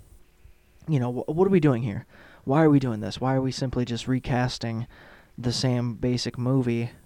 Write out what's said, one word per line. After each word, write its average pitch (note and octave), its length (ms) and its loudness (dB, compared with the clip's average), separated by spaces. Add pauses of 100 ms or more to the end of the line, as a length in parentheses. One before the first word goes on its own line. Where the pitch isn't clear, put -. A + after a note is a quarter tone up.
(880)
you D#3 100 2
know, B2 140 -2
wh-, B2+ 160 -6
what E3 180 2
are G3 40 2
we F#3+ 100 4
doing C3 220 4
here? B2 240 -6 (380)
Why C#3+ 180 4
are D#3 80 8
we C#3+ 80 8
doing A#2+ 220 -2
this? G2+ 200 -6
Why C3 140 0
are C3 80 0
we C3 100 -2
simply B2 320 -2
just A#2 240 -6
recasting B2 760 -2 (500)
the A#2+ 160 -2
same B2 420 0
basic B2 440 -4
movie A#2+ 520 0 (160)